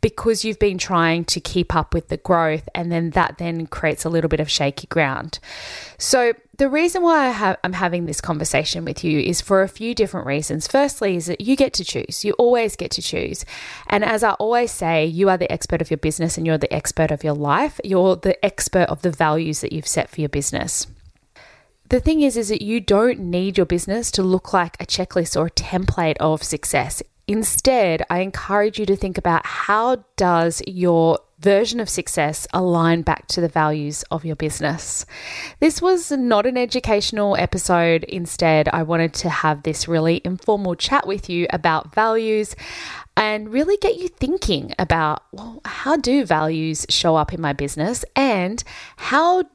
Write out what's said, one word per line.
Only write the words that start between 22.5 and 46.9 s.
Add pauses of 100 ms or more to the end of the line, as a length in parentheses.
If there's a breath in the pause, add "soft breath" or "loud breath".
that
you
don't
need
your
business
to
look
like
a
checklist
or
a
template
of
success. (240)
Instead,
I
encourage
you
to
think
about
how (120)
does
your (200)
version
of
success
align
back
to
the
values
of
your
business. (560 loud breath)
This
was
not
an
educational
episode.
Instead,
I
wanted
to
have
this
really
informal
chat
with
you
about
values (600 loud breath)
and
really
get
you
thinking
about,
well,
how
do
values
show